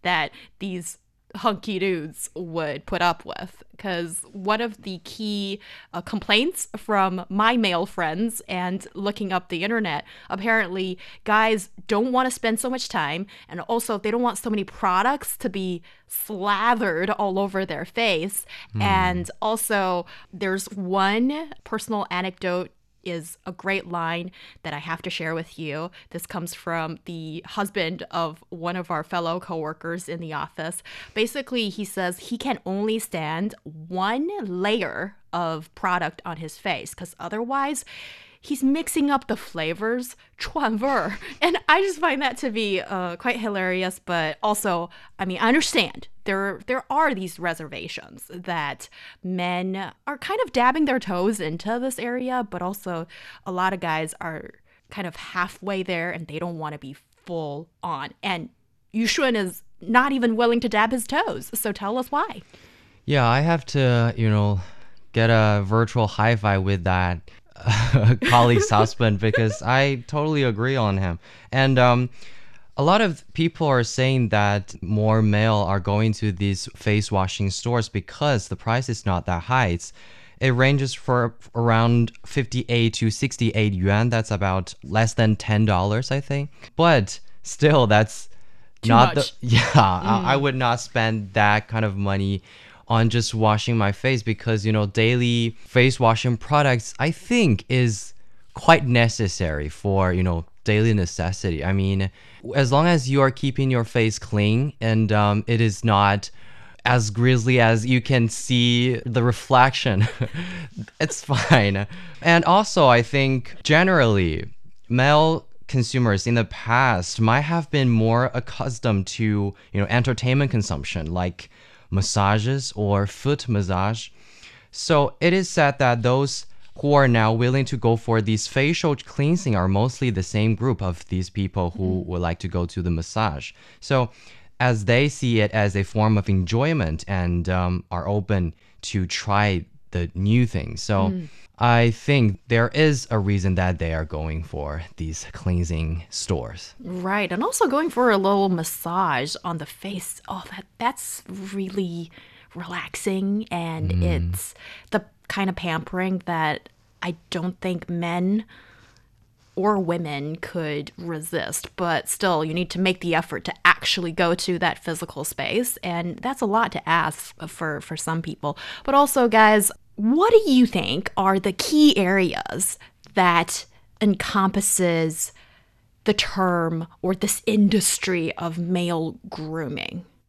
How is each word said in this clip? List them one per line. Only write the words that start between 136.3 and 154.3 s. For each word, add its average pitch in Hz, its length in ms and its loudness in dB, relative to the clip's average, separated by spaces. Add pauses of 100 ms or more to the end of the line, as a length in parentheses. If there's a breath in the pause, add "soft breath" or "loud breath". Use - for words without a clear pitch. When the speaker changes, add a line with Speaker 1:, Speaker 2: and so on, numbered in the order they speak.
Speaker 2:
and, 87 400 0
um, 90 420 0
are 87 180 -4
open 95 460 0 (280 soft breath)
to 92 240 -2
try 101 580 0 (260)
the 87 240 -2
new 110 320 4
thing. - 300 -6
So 98 340 0
Speaker 1:
Mm. 180 180 -6 (300 loud breath)
Speaker 2:
I 117 320 4
think 113 580 2
there 117 240 2
is 147 380 2
a 113 80 2
reason 95 380 2
that 90 220 0
they 82 140 -2
are 80 140 -2
going 78 380 -6
for 73 380 -8 (140)
these 80 360 -8
cleansing 82 760 -2
stores. - 760 -6
Speaker 1:
Right. 185 480 -4
And 185 140 -4
also 453 220 2
going 294 240 2
for 240 200 4
a 202 60 6
little 196 320 2
massage 165 880 -2 (100)
on 170 140 -6
the 147 80 -10
face. - 640 -12
Oh, 190 240 -10
that, 190 120 -16 (140)
that's - 500 -6
really 190 800 -6 (440 loud breath)
relaxing. 190 960 -4
And 165 400 -4
Speaker 2:
Mm. 90 120 2
Speaker 1:
it's 87 520 -2 (360 loud breath)